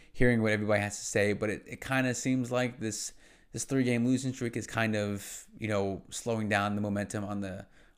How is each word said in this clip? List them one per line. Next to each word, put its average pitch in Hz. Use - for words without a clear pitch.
hearing 123
what 107
everybody 104
has 101
to -
say. 104
But 107
it, 92
it -
kinda 131
seems 127
like 123
this, -
this -
three-game 127
losing 127
streak 120
is 110
kind 113
of, 101
you 107
know, 98
slowing 110
down 101
the 104
momentum 101
on 101
the, 95